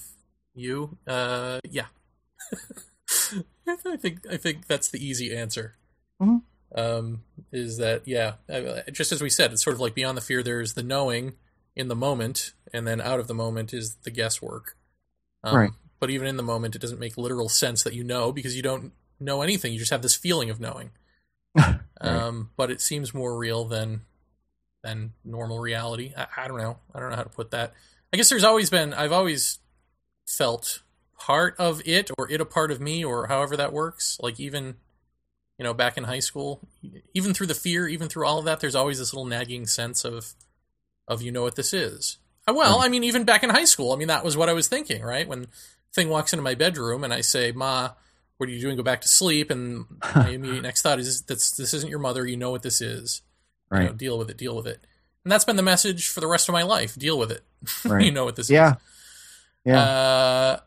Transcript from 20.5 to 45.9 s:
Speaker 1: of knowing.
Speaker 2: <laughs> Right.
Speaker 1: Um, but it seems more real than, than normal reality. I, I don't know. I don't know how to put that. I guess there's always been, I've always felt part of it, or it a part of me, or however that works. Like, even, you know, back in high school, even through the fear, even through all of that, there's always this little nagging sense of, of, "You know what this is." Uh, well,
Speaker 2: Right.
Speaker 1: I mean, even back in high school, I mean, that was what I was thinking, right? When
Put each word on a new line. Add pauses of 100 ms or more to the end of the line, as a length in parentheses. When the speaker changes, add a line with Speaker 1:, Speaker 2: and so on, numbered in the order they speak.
Speaker 1:
of
knowing. (680)
Speaker 2:
<laughs> (220)
Right.
Speaker 1:
Um,
but
it
seems
more
real
than, (800)
than (120)
normal
reality.
I, (100)
I
don't
know. (180)
I
don't
know
how
to
put
that. (400)
I
guess
there's
always
been,
I've
always (680)
felt (360)
part
of
it,
or
it
a
part
of
me,
or
however
that
works.
Like,
even, (840)
you
know,
back
in
high
school, (540)
even
through
the
fear,
even
through
all
of
that,
there's
always
this
little
nagging
sense
of, (720)
of,
"You
know
what
this
is." (280)
Uh,
well,
Speaker 2:
Right.
Speaker 1:
I
mean,
even
back
in
high
school,
I
mean,
that
was
what
I
was
thinking,
right?
When (480)